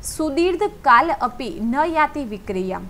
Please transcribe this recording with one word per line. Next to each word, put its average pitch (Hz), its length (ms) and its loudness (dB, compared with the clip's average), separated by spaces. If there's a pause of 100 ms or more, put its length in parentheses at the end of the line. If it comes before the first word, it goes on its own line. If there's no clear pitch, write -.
(180)
સુદીર્ઘ 339 460 0 (180)
કાલ 269 300 6
અપી 240 480 -4
ન 233 160 -2
યાતિ 311 480 0
વિક્રિયામ 190 680 -6